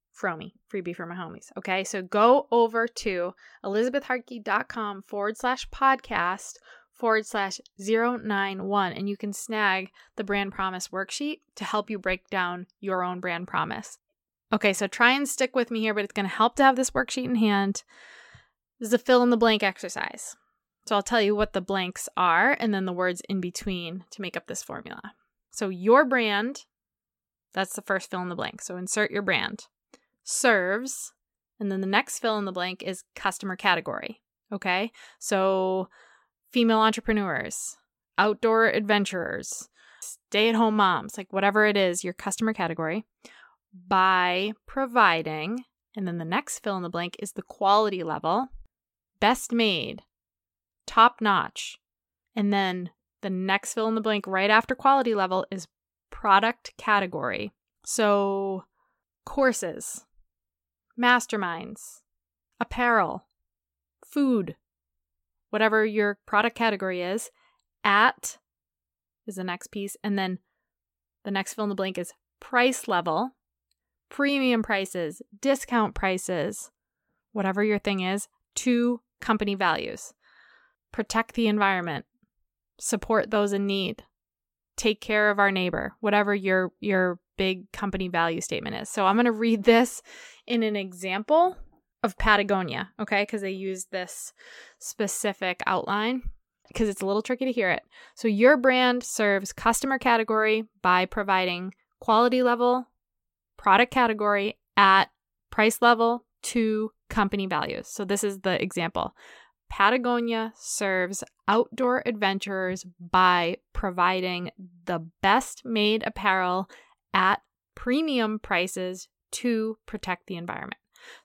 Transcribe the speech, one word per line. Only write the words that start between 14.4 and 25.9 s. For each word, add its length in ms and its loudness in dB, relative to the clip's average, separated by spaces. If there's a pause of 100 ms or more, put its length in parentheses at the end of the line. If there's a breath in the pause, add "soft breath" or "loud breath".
Okay, 200 2
so 140 -4
try 240 2
and 180 0
stick 280 -2
with 160 -2
me 80 -4
here, 120 0
but 120 -2
it's 80 -10
gonna 160 -4
help 280 2
to 60 4
have 140 6
this 160 0
worksheet 320 -2
in 100 -2
hand. 480 2 (960 loud breath)
This 120 -8
is 40 4
a 40 6
fill 260 4
in 60 4
the 60 6
blank 280 4
exercise. 720 -6 (500)
So 80 -2
I'll 80 2
tell 180 0
you 140 2
what 200 0
the 60 -2
blanks 560 -4
are 440 4
and 120 0
then 120 -2
the 80 -4
words 360 -2
in 120 -4
between 720 -8
to 100 -12
make 140 -8
up 100 -12
this 160 -10
formula. 520 -14 (360)
So 200 -6
your 340 6